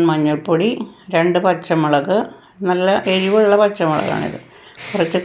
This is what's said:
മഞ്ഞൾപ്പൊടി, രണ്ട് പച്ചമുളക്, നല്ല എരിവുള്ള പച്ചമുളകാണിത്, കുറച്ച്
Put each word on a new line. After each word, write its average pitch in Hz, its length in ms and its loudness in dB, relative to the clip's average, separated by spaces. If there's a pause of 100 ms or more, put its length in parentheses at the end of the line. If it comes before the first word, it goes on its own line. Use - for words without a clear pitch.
(100)
മഞ്ഞൾപ്പൊടി, 156 580 0 (460)
രണ്ട് 175 320 2
പച്ചമുളക്, 160 680 0 (520)
നല്ല 180 220 0 (220)
എരിവുള്ള 202 500 2
പച്ചമുളകാണിത്, 156 760 -2 (500)
കുറച്ച് 180 360 -2